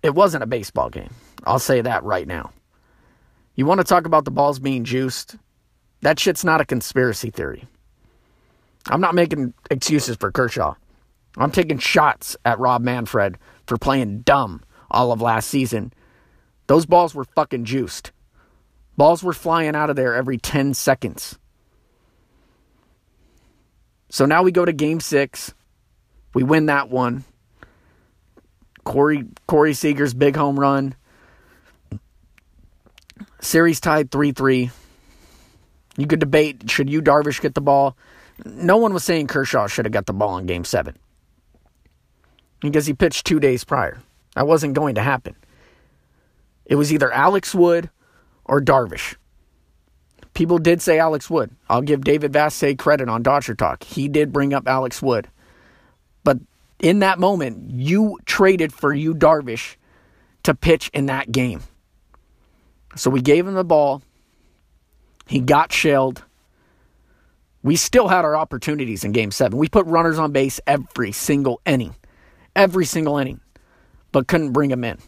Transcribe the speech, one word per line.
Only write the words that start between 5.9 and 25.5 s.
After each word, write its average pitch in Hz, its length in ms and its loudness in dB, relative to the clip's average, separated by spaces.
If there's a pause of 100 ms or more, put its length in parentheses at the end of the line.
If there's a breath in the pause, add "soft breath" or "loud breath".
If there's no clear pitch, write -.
That 151 180 2
shit's 175 240 0
not 160 180 2
a 143 40 0
conspiracy 120 640 -2
theory. - 380 -10 (1200)
I'm 151 140 0
not 175 120 0
making 151 400 0 (160)
excuses 135 460 -2
for 101 160 -6
Kershaw. 104 420 -2 (640)
I'm 143 140 0
taking 160 260 0
shots - 680 0
at 120 160 0
Rob 123 220 0
Manfred 117 560 -2 (300 soft breath)
for 117 100 -2
playing 117 440 -2
dumb 120 420 0 (260 soft breath)
all 123 220 2
of 113 100 -2
last 113 260 0
season. 120 460 -4 (760)
Those 160 180 0
balls 175 280 2
were 139 120 -8
fucking 135 400 -4
juiced. 117 460 -6 (840)
Balls 165 260 4
were 180 100 -4
flying 160 420 -2
out 151 140 0
of 143 60 -2
there 127 200 0
every 127 220 -2
ten 139 360 -2
seconds. - 640 -4 (2750)
So - 160 0
now 160 180 4
we 185 80 4
go 175 140 2
to 170 80 0
game 151 260 -2
six. - 540 -4 (800)